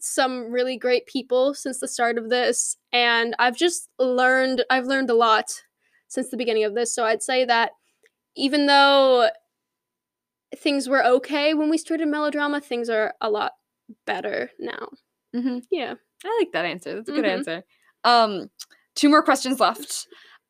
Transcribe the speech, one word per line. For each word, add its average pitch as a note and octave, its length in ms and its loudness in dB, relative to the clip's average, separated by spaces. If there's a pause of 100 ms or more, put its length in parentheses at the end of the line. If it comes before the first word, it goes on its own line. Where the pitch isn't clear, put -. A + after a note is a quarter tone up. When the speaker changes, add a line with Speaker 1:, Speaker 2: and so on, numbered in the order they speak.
Speaker 1:
some B3+ 500 -4
really B3 260 -2
great B3 300 -2
people B3+ 480 -2
since C4 240 -8
the - 100 -8
start A#3 300 -2
of A3 120 -8
this, B3 460 -2 (160)
and A#3 460 0
I've A#3+ 180 2
just E4+ 320 -2 (100)
learned, B3+ 720 2
I've B3+ 180 0
learned C4+ 240 -2
a A#3 40 2
lot A3+ 320 4 (640)
since B3+ 220 -6
the B3 60 -8
beginning A3 280 0
of G#3 100 -4
this, A#3+ 200 -2
so A#3 100 -2
I'd A3 180 0
say B3+ 220 0
that A#3 280 0 (640)
even C#4+ 300 4
though C#4 640 6 (1300)
things C#4 320 -2
were C4 180 2
okay C#4+ 480 2
when D4+ 160 0
we D#4+ 80 2
started D#4+ 300 -4
Melodrama, D4 520 -2
things A#3+ 280 -6
are A3 320 -2
a A3 100 -4
lot G#3 220 -2 (540)
better G#3 520 -6
now. - 300 -10 (460)
Speaker 2:
Mm-hmm. B3 240 -4 (120)
Speaker 1:
Yeah. C4 240 -4 (300)
Speaker 2:
I G#4+ 160 -4
like - 120 -2
that E3 120 -2
answer. D#3 300 -8
That's A3 140 -12
a C#4+ 40 -10
good D4 120 -2
Speaker 1:
Mm-hmm. F#3+ 140 0
Speaker 2:
answer. F3+ 240 -8 (420)
Um, A3+ 460 2 (440)
two D4 140 2
more D#4 140 6
questions C4+ 380 0
left. - 460 -2 (440)